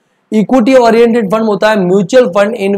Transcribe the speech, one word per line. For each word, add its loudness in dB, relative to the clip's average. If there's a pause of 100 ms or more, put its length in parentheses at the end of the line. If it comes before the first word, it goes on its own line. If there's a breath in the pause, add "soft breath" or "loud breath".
(320)
Equity 0
oriented 0
fund -2
होता -2
है 0
mutual 0
fund -2
in -4